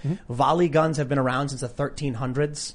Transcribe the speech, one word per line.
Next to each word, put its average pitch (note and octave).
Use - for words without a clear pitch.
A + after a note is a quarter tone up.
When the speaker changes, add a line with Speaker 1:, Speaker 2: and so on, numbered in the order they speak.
Speaker 1:
Mm-hmm. D3
Speaker 2:
Volley D3+
guns D#3
have C#3+
been C#3+
around C3
since C3+
the B2+
thirteen C#3+
hundreds. C3